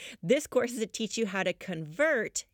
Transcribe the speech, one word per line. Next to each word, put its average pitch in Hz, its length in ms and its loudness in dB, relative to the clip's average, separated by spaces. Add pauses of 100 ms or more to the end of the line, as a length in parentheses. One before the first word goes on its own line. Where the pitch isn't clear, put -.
(240)
This 254 240 4
course 247 240 2
is 240 80 -6
to 220 80 -2
teach - 300 -4
you 226 80 2
how 190 180 -2
to 180 80 2
convert 180 1040 -2